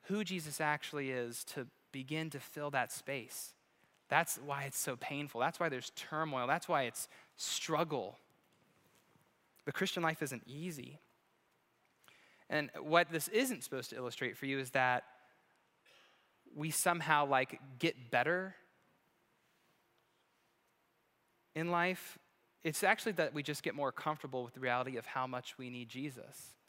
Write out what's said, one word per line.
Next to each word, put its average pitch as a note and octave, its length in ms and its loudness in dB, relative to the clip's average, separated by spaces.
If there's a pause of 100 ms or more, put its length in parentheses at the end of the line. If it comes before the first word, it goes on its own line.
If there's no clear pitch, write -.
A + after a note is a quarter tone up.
who G#3 200 0
Jesus E3 380 -4
actually D3 500 0
is A#2+ 340 -2
to B2+ 220 -6 (240)
begin D3+ 380 -4
to D3 100 -8
fill D3 320 -6
that B2+ 200 2
space, - 640 -6 (520)
that's D#3+ 300 4
why C#3 260 -4
it's C3+ 140 -4
so C3+ 180 0
painful. C#3+ 460 -4
That's D#3 180 0
why E3+ 100 2
there's B2+ 260 -6
turmoil. D3 520 -2
That's D#3+ 220 0
why D3 140 4
it's - 260 -4 (260)
struggle. D3 840 0 (1500)
The C#3+ 60 -4
Christian F#3 320 0
life D#3+ 180 2
isn't C3 240 -4
easy. C#3+ 540 -10 (1500)
And D3 200 2 (100)
what E3 300 6
this E3 200 0
isn't A3 340 2
supposed B2+ 260 -6
to A2+ 60 -8
illustrate B2 420 -4
for - 80 -6
you C3+ 140 0
is B2+ 120 -6
that B2+ 320 4 (1500)
we D3+ 160 -2
somehow, D#3 560 6
like, C3+ 320 4 (200)
get B2+ 300 0
better F3 460 4 (3000)
in E3 160 0
life. F3 480 2 (460)
It's D#3+ 200 0
actually G#3+ 300 4
that D#3 200 2
we D3 100 -2
just C#3+ 180 -4
get D#3 140 -2
more C#3+ 160 0
comfortable C#3+ 520 -4
with A#2 100 -10
the C3 80 -12
reality B2+ 360 0
of A2+ 80 -6
how C3 220 -2
much B2+ 300 -8
we B2+ 120 -8
need B2 200 -8
Jesus B2+ 680 -10 (140)